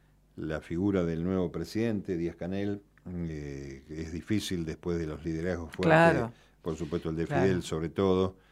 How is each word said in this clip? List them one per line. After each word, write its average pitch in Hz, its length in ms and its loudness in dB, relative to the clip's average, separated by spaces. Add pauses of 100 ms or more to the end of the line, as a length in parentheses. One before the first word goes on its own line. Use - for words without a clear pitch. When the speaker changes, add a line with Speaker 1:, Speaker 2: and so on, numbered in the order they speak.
(360)
Speaker 1:
la 78 260 -6
figura 95 420 2
del 82 200 0
nuevo 92 280 0
presidente, 98 640 -2
Díaz-Canel, 95 640 -4 (240)
eh, 71 840 -8
que 78 140 -8
es 80 120 -8
difícil 87 520 -2
después 82 320 -2
de 82 100 -2
los 76 180 -8
liderazgos 82 480 -4
fuertes, 92 180 4
Speaker 2:
Claro. 156 400 6 (300)
Speaker 1:
por 80 160 -4
supuesto 82 320 -2
el 80 80 -2
de 82 100 0
Speaker 2:
Claro. 90 160 2
Speaker 1:
Fidel 90 200 4
sobre 80 260 -4
todo, 92 480 4 (140)